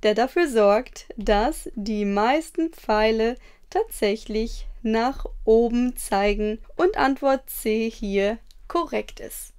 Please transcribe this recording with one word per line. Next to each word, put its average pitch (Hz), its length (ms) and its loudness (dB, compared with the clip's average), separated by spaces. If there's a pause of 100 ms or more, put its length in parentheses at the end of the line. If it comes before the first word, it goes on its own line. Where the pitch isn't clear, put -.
der 214 120 4
dafür 269 340 2
sorgt, 220 580 2 (100)
dass 220 580 0
die 208 300 -4
meisten 262 680 0
Pfeile 220 680 2 (340)
tatsächlich 220 960 -2 (160)
nach 226 440 0 (180)
oben 240 520 4
zeigen 208 640 0 (180)
und 381 200 2
Antwort 269 540 0
C 226 400 -2
hier 202 480 -2 (280)
korrekt 254 540 -4
ist. - 380 -16